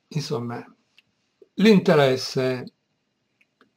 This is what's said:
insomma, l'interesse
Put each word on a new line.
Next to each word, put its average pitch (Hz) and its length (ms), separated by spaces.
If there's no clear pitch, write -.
insomma, 120 540
l'interesse 139 1160